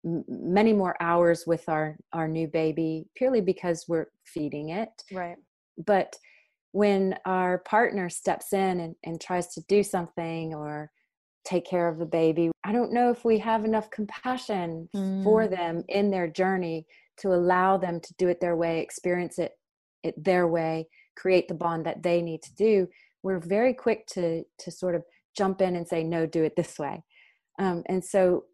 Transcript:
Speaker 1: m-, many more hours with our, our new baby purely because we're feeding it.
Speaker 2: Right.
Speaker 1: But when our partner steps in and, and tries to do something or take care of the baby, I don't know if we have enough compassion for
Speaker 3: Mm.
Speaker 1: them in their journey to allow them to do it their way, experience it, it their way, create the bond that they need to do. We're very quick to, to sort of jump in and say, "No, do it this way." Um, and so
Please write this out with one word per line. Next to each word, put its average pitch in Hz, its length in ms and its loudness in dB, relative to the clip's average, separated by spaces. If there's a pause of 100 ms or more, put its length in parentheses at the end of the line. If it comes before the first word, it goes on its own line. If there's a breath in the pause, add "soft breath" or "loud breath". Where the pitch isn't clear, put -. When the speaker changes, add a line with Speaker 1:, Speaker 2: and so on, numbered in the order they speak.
Speaker 1:
m-, 165 240 -2
many 185 460 2
more 190 280 0
hours 170 440 4
with 165 240 -2
our, 156 260 -2 (160)
our 160 160 -4
new 160 200 -2
baby 160 580 -2 (100)
purely 254 260 2
because 175 460 -2
we're 160 200 -2 (180)
feeding 151 440 -6
it. 220 200 -6 (220)
Speaker 2:
Right. 180 260 -10 (400)
Speaker 1:
But 190 380 2 (560 soft breath)
when 196 440 2 (100)
our 180 340 2
partner 202 500 0
steps - 420 -4
in 190 280 0
and, 165 160 -8 (100)
and 165 160 -8
tries 180 320 -4
to 165 160 -12
do 202 140 4
something 165 720 -4
or 151 380 -8 (540)
take 175 200 -2
care 175 220 0
of 160 120 -2
the 170 60 -2
baby, 165 460 2 (120)
I 196 80 -4
don't 240 220 0
know 240 180 4
if 240 120 -4
we 220 160 4
have 220 240 0
enough 220 280 0
compassion 202 1000 -6 (340)
for 214 240 6
Speaker 3:
Mm. - 40 -2
Speaker 1:
them 170 360 -2
in 202 240 2
their 180 160 0
journey 175 580 0 (320 soft breath)
to 190 160 0
allow 185 440 4
them 170 220 -2
to - 180 -16
do 185 100 2
it 175 120 0
their 175 160 0
way, 165 240 0
experience 175 600 -4
it, - 140 -4 (500)
it 156 200 -6
their 180 240 4
way, 160 400 -2 (300 soft breath)
create 185 320 4
the 165 60 -4
bond 165 300 -2
that 165 180 -6
they 175 180 2
need 160 220 -6
to - 120 -20
do. 202 320 4 (360 soft breath)
We're 190 160 -2
very 208 340 2
quick 226 380 -2
to, 165 320 -2 (160)
to 170 120 -12
sort 180 240 -2
of 160 80 -4 (320 soft breath)
jump 190 260 0
in 180 140 2
and 170 120 -4
say, 165 160 0
"No, 165 220 0
do 160 180 0
it 156 120 0
this - 240 -2
way." 147 240 -8 (540 soft breath)
Um, 180 300 -2
and 185 180 -2
so 185 480 2